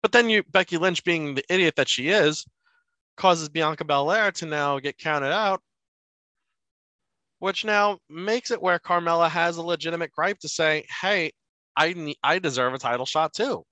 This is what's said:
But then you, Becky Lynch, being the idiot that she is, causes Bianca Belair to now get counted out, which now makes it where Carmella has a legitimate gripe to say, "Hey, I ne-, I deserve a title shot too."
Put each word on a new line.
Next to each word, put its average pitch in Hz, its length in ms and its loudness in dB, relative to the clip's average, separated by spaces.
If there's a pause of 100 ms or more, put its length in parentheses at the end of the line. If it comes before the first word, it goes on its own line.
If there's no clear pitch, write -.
But 220 100 2
then 240 180 4
you, 214 140 4
Becky 180 340 0
Lynch, 175 260 0
being 156 320 -2
the 135 120 -4
idiot 180 300 2
that 139 120 0
she 131 200 -2
is, 175 360 2 (720)
causes 165 320 2
Bianca 156 360 -2
Belair 160 480 2
to - 120 -10
now 147 340 -2
get 139 180 -8
counted 147 340 -2
out, 196 300 0 (1800)
which 190 260 -4
now 208 320 2 (100)
makes 202 440 -4
it 220 100 -4
where 180 160 2
Carmella 170 520 2
has 170 280 0
a 165 60 -8
legitimate 165 480 -4
gripe 190 280 -2
to 151 100 -10
say, 156 360 0 (160)
"Hey, 185 300 0 (440)
I 165 180 2
ne-, 151 280 -8
I 151 160 2
deserve 131 380 0
a - 20 -8
title 123 300 -2
shot 156 260 0
too." 226 380 -4